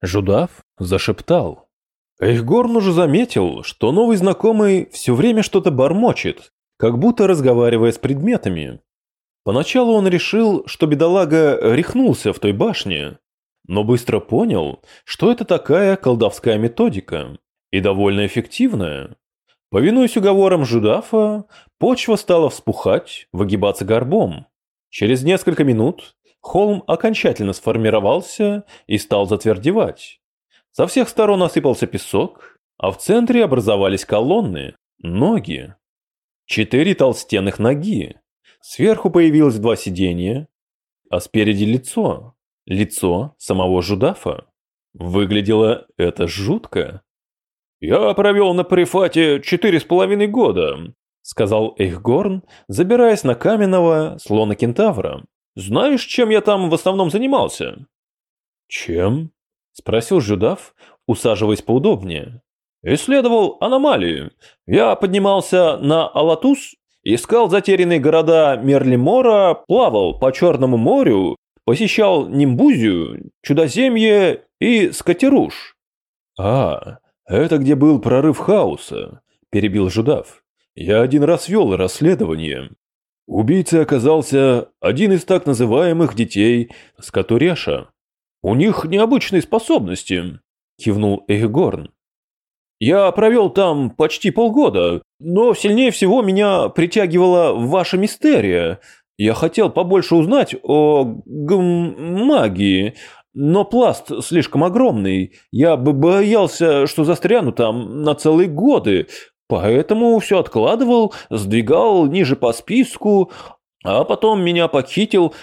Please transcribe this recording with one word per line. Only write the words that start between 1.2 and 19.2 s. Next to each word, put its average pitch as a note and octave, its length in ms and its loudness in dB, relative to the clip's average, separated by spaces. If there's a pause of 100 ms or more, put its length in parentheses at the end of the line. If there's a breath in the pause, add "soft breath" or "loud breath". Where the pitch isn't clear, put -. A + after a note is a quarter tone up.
Эйхгорн C3+ 560 0
уже G3 160 2
заметил, D#3+ 720 0
что - 280 -2
новый A3+ 260 2
знакомый G3 760 0
всё - 240 -2
время G#3+ 260 2
что-то F#3+ 300 0
бормочет, D3 800 -2 (260)
как A#2 220 0
будто G#3 280 2
разговаривая A#2+ 640 4
с A2+ 60 -8
предметами. B2 840 -4 (640)
Поначалу E3+ 500 0
он G3+ 140 2
решил, F#3+ 600 0
что - 180 -2
бедолага D#3 720 2 (140)
рехнулся D#3+ 600 0
в - 60 -10
той G#2 120 0
башне, G2+ 680 -4 (500)
но G#2 160 -2
быстро A#2+ 360 0
понял, A2 640 -2 (220 soft breath)
что - 280 -2
это A#3+ 140 -4
такая F#3+ 500 0
колдовская A#2 600 0
методика, G#2 800 -4 (340)
и F#2+ 80 -2
довольно G2+ 460 0
эффективная. G2 880 -4 (540)